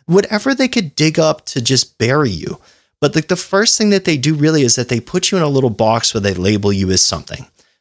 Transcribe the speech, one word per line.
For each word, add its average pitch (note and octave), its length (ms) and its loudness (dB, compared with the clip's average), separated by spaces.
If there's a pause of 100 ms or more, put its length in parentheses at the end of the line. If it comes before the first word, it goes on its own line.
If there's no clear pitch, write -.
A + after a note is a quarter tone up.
whatever G#3 480 0
they C4+ 120 0
could G#3+ 300 -4
dig D#3 220 0
up D#3 280 0
to C3 160 -6
just B2 340 -2
bury C3+ 340 0
you. D#2+ 300 -8 (400)
But, C#3+ 140 0
like, D#3 140 -2
the F3+ 80 0
first G3 420 0
thing G#3+ 120 2
that F#3+ 140 2
they E3 120 2
do C#3+ 180 0
really D3+ 280 2
is A#2+ 120 2
that B2 140 -2
they A#2+ 100 0
put - 320 -4
you F#3+ 80 0
in E3 60 2
a D3 40 0
little C3 220 2
box A2+ 420 0
where A2 80 -4
they G2 140 0
label G2+ 380 0
you G2 180 0
as F#2 140 2
something - 420 -6 (340)